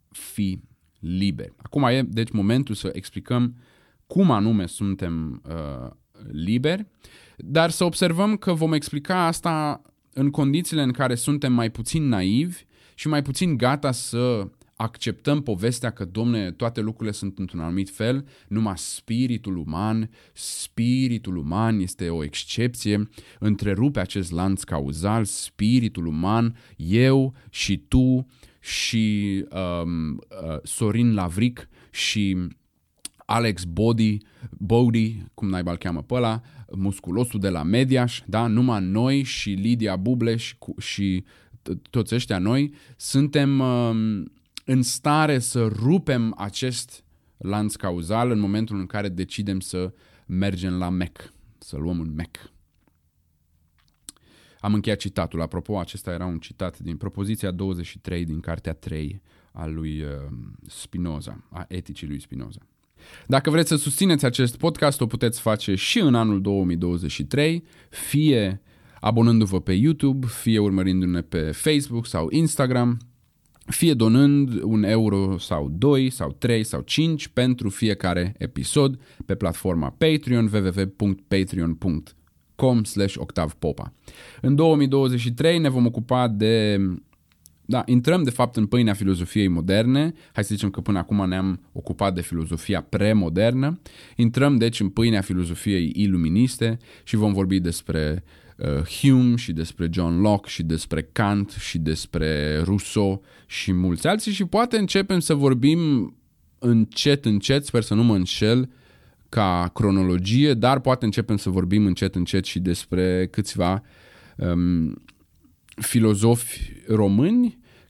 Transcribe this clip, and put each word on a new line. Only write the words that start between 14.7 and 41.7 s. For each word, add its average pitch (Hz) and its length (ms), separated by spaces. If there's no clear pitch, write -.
acceptăm 123 600
povestea 117 480
că, 101 160
domne, 104 460
toate 117 300
lucrurile 107 300
sunt 101 260
într-un 90 220
anumit 90 300
fel, 131 380
numai 104 300
spiritul 117 800
uman, 104 520
spiritul 120 1040
uman 101 420
este 90 300
o 82 140
excepție, 104 840
întrerupe 104 600
acest 92 320
lanț 95 320
cauzal, 82 600
spiritul 107 800
uman, 101 500
eu 131 560
și - 280
tu 127 500
și, 104 840
um, 80 320
uh, 78 480
Sorin 113 500
Lavric 104 560
și 98 460
Alex 110 380
Body, 107 540
Body, 113 760
cum 101 160
naiba 90 220
îl 85 60
cheamă 85 240
pe - 120
ăla, 117 280
musculosul 101 680
de 98 100
la 82 140
Mediaș, 123 600
da? 110 220
Numai 113 340
noi 120 420
și - 260
Lidia 104 460
Bubleș 113 640
cu, - 200
și 95 460
t-, - 280